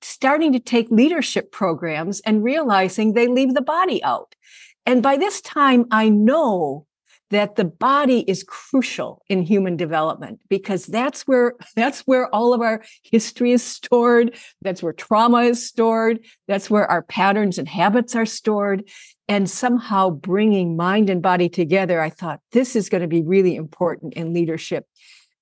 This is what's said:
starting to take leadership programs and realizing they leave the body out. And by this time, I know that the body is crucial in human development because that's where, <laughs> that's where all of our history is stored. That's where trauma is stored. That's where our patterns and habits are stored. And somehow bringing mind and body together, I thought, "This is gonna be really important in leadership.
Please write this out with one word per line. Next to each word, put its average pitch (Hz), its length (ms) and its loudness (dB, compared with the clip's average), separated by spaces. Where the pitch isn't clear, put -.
starting 302 520 0
to 247 60 0
take 233 300 -2
leadership 254 640 0
programs 165 680 -4
and 214 220 2
realizing 220 680 0
they 240 140 2
leave 254 260 2
the 277 80 0
body 311 420 -2
out. - 320 -4
And 247 180 2
by 277 120 4
this 403 260 -2
time, 262 500 2
I 220 180 4
know 208 800 2
that 208 260 -2
the 214 80 0
body 247 640 0
is 185 160 -4
crucial - 840 -6
in 190 120 0
human 185 360 0
development 156 720 -4
because 190 360 -4
that's 240 420 -4
where, 247 260 2
<laughs> - 100 -14
that's 254 260 -2
where 254 320 0
all 240 200 2
of 233 80 0
our 220 220 -2
history 226 480 0
is 240 120 2
stored. 240 720 2
That's 185 220 -6
where 160 100 -4
trauma 233 480 2
is 240 240 0
stored. 226 540 0
That's 196 220 -4
where 208 200 2
our 170 140 0
patterns 202 540 0
and 143 100 -6
habits 208 480 0
are 226 100 0
stored. 202 640 -2
And 202 220 0
somehow 220 600 0
bringing 180 640 0
mind 190 340 2
and 180 120 -2
body 180 260 2
together, 170 540 0
I 156 80 -2
thought, 156 320 -12
"This 247 240 0
is 208 140 -2
gonna 175 180 -2
be 165 140 0
really 180 340 2
important 156 600 -6
in 165 180 -8
leadership. 160 540 -4